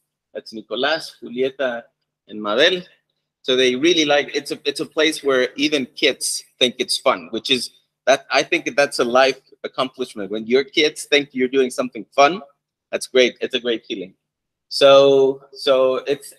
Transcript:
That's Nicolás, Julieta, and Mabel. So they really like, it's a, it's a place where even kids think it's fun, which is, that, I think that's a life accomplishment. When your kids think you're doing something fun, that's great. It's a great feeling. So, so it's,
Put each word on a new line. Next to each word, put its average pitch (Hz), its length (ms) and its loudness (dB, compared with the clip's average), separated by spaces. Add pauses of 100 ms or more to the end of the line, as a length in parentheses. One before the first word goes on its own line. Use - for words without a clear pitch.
(340)
That's - 200 -16
Nicolás, 131 580 -4 (100)
Julieta, 123 600 -6 (460)
and 107 120 -12
Mabel. 151 400 0 (600)
So 127 140 0
they 127 200 2
really 160 300 2
like, 147 280 0
it's 147 180 -6
a, 147 120 -8
it's 147 160 -6
a 156 60 -6
place 156 380 -2
where 131 320 0
even 143 400 -2
kids - 480 -2 (160)
think 123 180 0
it's - 200 -4
fun, 92 340 -2
which 110 180 -8
is, 123 220 -2 (340)
that, 135 260 2
I 139 120 2
think 156 320 -4
that's 143 240 0
a 135 40 2
life 127 380 2 (220)
accomplishment. 113 680 -8
When 110 160 -8
your 131 160 2
kids 151 420 -2
think 143 280 0
you're 127 140 0
doing 127 220 0
something 123 360 -8 (100)
fun, 160 260 4 (500)
that's - 160 -6
great. 127 340 2
It's 113 140 -6
a 123 40 -2
great 113 260 -6
feeling. 95 280 -12 (560)
So, 139 760 4 (100)
so 131 420 2 (120)
it's, - 320 -6